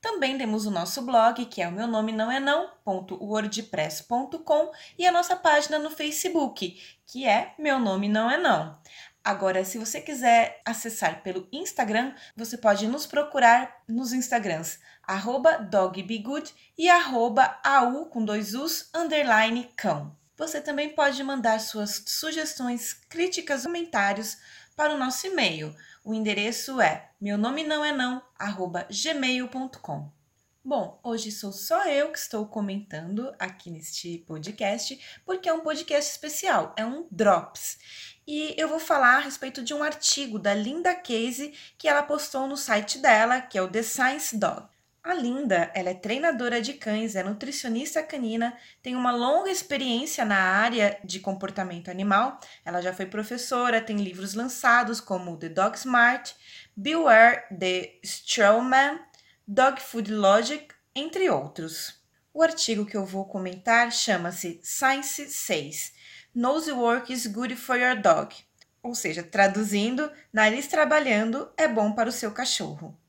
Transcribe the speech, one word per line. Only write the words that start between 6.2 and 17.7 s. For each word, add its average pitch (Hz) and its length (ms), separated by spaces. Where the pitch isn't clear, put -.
que 262 220
é 220 320
Meu 285 220
Nome 202 280
Não 220 220
É 294 80
Não. 180 400
Agora, 190 400
se 190 120
você 226 240
quiser 240 640
acessar 220 600
pelo 185 260
Instagram, 254 640
você 226 200
pode 208 300
nos 277 200
procurar 262 840
nos 233 240
Instagrams, 208 680
arroba 247 560
dogbegood 208 960
e 330 100
arroba 254 760
A 269 180